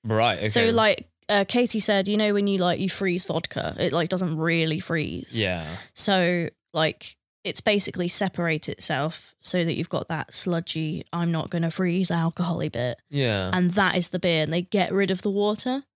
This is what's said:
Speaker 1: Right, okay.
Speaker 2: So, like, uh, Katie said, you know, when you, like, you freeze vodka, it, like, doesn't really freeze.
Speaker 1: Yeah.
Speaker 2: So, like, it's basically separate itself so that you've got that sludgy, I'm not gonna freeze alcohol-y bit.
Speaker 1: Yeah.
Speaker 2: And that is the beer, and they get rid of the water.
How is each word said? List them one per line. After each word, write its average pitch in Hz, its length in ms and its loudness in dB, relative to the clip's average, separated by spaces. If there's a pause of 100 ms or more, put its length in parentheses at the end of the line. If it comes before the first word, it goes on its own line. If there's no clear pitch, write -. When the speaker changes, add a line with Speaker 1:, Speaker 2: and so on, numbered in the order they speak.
Speaker 1:
Right, 110 360 2
okay. 107 80 -2
Speaker 2:
So, 226 220 4
like, 220 380 2 (200)
uh, 202 200 2
Katie 240 340 2
said, 196 260 2
you 208 100 0
know, 214 160 2
when 202 140 2
you, 196 100 2
like, 175 220 2
you 190 100 0
freeze 180 360 -2
vodka, - 520 -4
it, - 160 0
like, 165 160 0
doesn't 180 280 0
really 160 420 0
freeze. 117 600 -4
Speaker 1:
Yeah. 90 240 0 (300)
Speaker 2:
So, 180 560 2 (240)
like, - 420 -2 (340)
it's - 120 -4
basically 196 460 2
separate 170 640 0
itself - 720 -4
so 175 240 2
that 165 80 0
you've - 160 -4
got - 180 -4
that - 260 -6
sludgy, 165 760 -2
I'm 170 200 0
not 160 180 -2
gonna 165 220 -2
freeze 180 400 0
alcohol-y 165 580 0
bit. 123 280 -4 (120)
Speaker 1:
Yeah. 110 440 0
Speaker 2:
And 180 180 2
that 190 260 2
is 175 120 -2
the 180 100 -4
beer, 165 240 2
and 156 100 -2
they 175 80 0
get 185 320 0
rid 190 180 0
of 185 120 -4
the 208 80 0
water. 214 520 -2 (120)